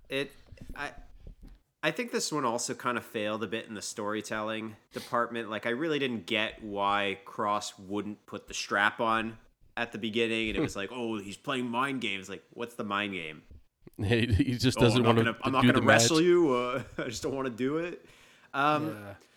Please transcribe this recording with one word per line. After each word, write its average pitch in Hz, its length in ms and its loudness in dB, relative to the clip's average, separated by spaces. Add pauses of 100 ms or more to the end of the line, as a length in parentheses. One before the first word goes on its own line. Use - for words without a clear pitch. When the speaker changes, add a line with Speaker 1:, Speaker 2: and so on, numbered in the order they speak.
(100)
Speaker 1:
Yeah. 135 60 -4
Speaker 2:
It, 139 160 -4 (420)
I, 143 160 -8 (920)
I 160 100 4
think 240 180 -4
this - 220 -2
one 147 120 0
also 120 300 0
kind 120 240 -2
of 113 60 -8
failed 107 400 -4
a - 20 -6
bit 110 220 -6
in 110 60 -10
the 98 80 -8
storytelling 110 920 -6 (180)
department. 117 580 -2
Like, 107 160 -4
I 117 40 0
really 147 300 0
didn't 120 260 -2
get 107 340 -2
why 101 640 0
Cross 104 540 -2
wouldn't 101 480 -8
put - 220 -14
the - 60 -12
strap 104 460 2
on 110 380 0 (380)
at 117 160 -4
the 117 60 -8
beginning, 113 500 0
and 107 80 -2
it - 40 0
Speaker 3:
Hmm. - 40 0
Speaker 2:
was - 100 -6
like, 98 160 -6
"Oh, 117 280 -4
he's 98 180 -10
playing 127 320 -4
mind 131 320 -2
games." 98 280 -6
Like, 92 220 -12
what's 117 240 -10
the - 100 -8
mind 101 280 -2
game? 78 300 -10 (560)
Speaker 3:
<laughs> - 60 -4
He, 113 220 4
he 123 320 2
just 127 200 2
Speaker 2:
"Oh, - 20 4
Speaker 3:
doesn't 120 180 8
Speaker 2:
I'm 123 60 4
not 117 120 6
Speaker 3:
wanna 113 60 6 (100)
Speaker 2:
gonna, - 120 -6
I'm 135 80 0
Speaker 3:
d-, - 0 -
Speaker 2:
not 127 100 4
Speaker 3:
do 123 60 8
Speaker 2:
gonna 120 120 6
Speaker 3:
the - 60 2
Speaker 2:
wrestle 117 300 8
Speaker 3:
match. 160 80 6
Speaker 2:
you. 175 300 6
Uh, 123 280 -2 (160)
<laughs> - 0 -
I 151 60 -4
just 120 180 -8
don't 135 140 -4
wanna 131 140 -2
do 127 280 -2
it." 170 260 -8 (480)
Um, 151 360 2
Speaker 1:
Yeah. 104 260 -10 (220)